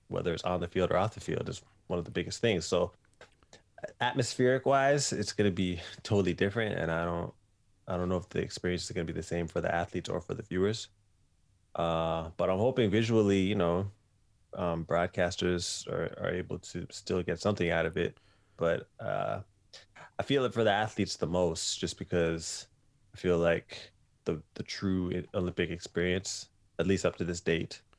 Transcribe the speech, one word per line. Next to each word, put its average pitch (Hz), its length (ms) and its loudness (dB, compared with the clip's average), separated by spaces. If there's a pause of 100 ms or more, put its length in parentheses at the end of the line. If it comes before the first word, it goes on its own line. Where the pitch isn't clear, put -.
whether 87 240 -2
it's - 120 -4
on 90 160 0
the 87 80 -4
field 90 220 2
or 85 60 4
off 101 180 2
the - 60 -12
field, - 280 -4
is 87 140 -8 (240)
one 90 120 -2
of 85 60 -4
the - 60 -14
biggest - 300 -4
things. 101 240 2
So 87 280 0 (1080)
atmospheric 127 640 2
wise, 139 480 4
it's - 200 -4
gonna 104 180 4
be 90 300 -2 (220)
totally 92 320 2
different. 101 440 0
And 82 120 0
I 82 140 0
don't, 85 280 -4 (560)
I 92 80 -2
don't 90 120 0
know 92 80 0
if 90 120 -4
the - 120 -2
experience 90 440 -4
is - 80 -8
gonna 87 120 -4
be 85 80 -6
the 85 100 -6
same 85 240 -4
for 85 140 -4
the 82 140 0
athletes 87 340 -4
or 90 120 -4
for - 140 -8
the - 80 -8
viewers. 95 460 -2 (840)
Uh, 82 640 0
but 90 140 2
I'm 95 80 2
hoping 120 320 4
visually, 107 500 4
you 95 140 2
know, 92 360 2 (640)
um, 85 300 -2
broadcasters 90 1040 0
are, 85 340 -4
are 92 80 0
able 90 280 -4
to - 320 -10
still - 320 -2
get 85 180 -2
something 98 300 2
out 82 160 2
of 82 100 -4
it. 90 220 -2 (380)
But, - 320 0 (120)
uh, 50 400 -4 (800)
I - 40 0
feel 135 220 2
it 113 80 0
for 117 100 2
the 110 80 6
athletes 104 460 0
the 87 100 -2
most, 85 540 0
just - 180 -4
because 82 680 -2 (460)
I - 40 -18
feel 87 200 4
like - 540 0 (320)
the, 78 180 -2 (120)
the - 80 -8
true 92 480 0
i-, 90 260 -4
Olympic 87 340 0
experience, 90 800 -2 (300)
at - 80 2
least 95 200 4
up 85 100 0
to 87 80 -4
this 85 160 -4
date, - 400 -2 (180)